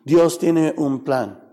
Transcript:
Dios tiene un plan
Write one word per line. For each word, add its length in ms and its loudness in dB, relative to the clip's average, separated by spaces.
Dios 360 2
tiene 360 0
un 280 -4
plan 480 -6